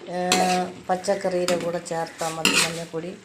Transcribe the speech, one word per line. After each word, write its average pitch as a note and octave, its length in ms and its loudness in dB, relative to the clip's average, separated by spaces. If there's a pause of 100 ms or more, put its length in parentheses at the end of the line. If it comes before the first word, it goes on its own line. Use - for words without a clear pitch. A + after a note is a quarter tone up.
(140)
ആ, F3+ 40 -2 (720)
പച്ചക്കറിയുടെ F#3 760 0
കൂടെ E3+ 120 -2
ചേർത്താൽ E3 560 -4
മതി D#3+ 160 2
മഞ്ഞൾപ്പൊടി. E3 760 0